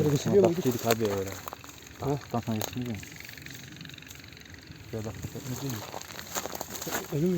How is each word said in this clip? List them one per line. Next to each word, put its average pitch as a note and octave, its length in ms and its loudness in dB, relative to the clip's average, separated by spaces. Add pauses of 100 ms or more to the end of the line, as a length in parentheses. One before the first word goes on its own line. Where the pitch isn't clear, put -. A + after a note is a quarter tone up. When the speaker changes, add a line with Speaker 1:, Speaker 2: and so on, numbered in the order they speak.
Speaker 1:
İyi, D3 60 6
Speaker 2:
geçiriyor D3 320 8
Speaker 1:
bak F3+ 80 10
Speaker 2:
muyduk? F3 140 0
Speaker 1:
dedik A#2+ 220 2
abi A2+ 180 4
öyle. G2 260 2 (680)
Speaker 2:
Ha? G#2+ 100 0
Speaker 1:
Bak, C#3+ 220 0
bak, A#2 220 0
geçmiyor B2 380 -2
mu? G#2 40 -2 (1900)
Şuraya A2 140 -6
bak, G#2+ 100 -6 (340)
geçmiyor B2+ 280 -4
mu? G2+ 40 -6 (1300)
Speaker 2:
Öyle D#3 140 4
mi? F#3 120 6